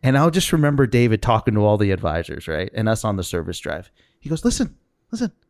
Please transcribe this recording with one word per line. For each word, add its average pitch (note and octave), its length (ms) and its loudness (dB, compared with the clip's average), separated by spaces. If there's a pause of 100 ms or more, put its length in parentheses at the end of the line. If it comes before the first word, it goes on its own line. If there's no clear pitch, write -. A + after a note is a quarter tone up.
And C3 160 4
I'll D#3+ 140 4
just F3 200 0
remember D3 360 2
David A#2 340 2
talking A2+ 320 2
to G#2 100 2
all G#2 140 4
the G2+ 140 2
advisors, E2+ 560 -4
right? E2 260 -4
And A2 140 -2
us A2 160 -2
on G#2+ 100 0
the F#2 80 -4
service F2 380 -6
drive. - 320 -10 (260)
He - 100 -16
goes, D#3 160 -6
"Listen, A#3+ 300 -2 (380)
listen, A3+ 180 -4 (200)